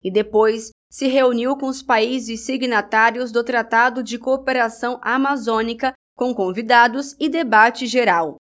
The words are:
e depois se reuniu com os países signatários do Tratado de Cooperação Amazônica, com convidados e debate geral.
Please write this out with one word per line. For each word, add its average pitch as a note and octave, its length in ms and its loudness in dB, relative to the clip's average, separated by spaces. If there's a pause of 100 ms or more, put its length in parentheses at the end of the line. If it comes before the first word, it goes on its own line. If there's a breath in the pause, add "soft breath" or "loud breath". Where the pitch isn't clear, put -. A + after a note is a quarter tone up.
e F#3+ 80 -4
depois A3 600 0 (200)
se - 160 -4
reuniu B3+ 480 2
com C#4 120 -6
os C4 140 -6
países A3+ 600 -2
signatários A#3 880 0
do A#3 100 0
Tratado A#3 600 0
de A#3 140 -8
Cooperação B3 840 -2
Amazônica, A#3 920 -2 (200)
com B3 200 -2
convidados A#3 840 2
e D4+ 120 -2
debate B3 560 2
geral. F#3 500 0 (120)